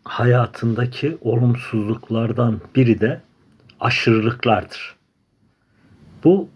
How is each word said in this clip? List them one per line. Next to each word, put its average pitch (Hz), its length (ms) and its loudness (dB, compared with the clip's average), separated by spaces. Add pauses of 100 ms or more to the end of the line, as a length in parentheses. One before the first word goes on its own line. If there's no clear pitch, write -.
hayatındaki 123 1160 -2
olumsuzluklardan 113 1400 -2 (140)
biri 120 260 4
de 127 200 -2 (580)
aşırılıklardır. 113 1160 0 (1300)
Bu 185 320 4